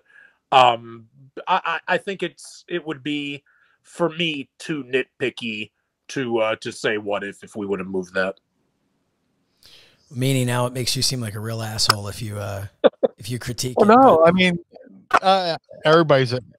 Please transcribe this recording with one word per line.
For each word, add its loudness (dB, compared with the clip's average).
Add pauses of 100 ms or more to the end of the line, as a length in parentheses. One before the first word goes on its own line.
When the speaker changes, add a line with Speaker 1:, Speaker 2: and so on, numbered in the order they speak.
(520)
Speaker 1:
Um, 4 (400)
I, 0 (260)
I, -2
I 2
think -8
it's, -12
it -8
would -10
be, -8 (400)
for -4
me, -6 (100)
too -8
nitpicky -6 (380)
to, -2
uh, 0
to -10
say -2
what -6
if, -12
if -20
we -8
would -4
have -10
moved -8
that. -4 (1800)
Speaker 2:
Meaning 0
now 0
it -6
makes -4
you -4
seem -2
like -8
a -10
real -8
asshole -2
if -10
you, -8
uh, -8 (180)
<laughs> 0
if -12
you -6
critique -4
Speaker 3:
Well, 6
Speaker 2:
it, 8
Speaker 3:
no, 8
Speaker 2:
but 6
Speaker 3:
I 6
mean, 2 (640)
uh, 2 (300)
everybody's 4
an -8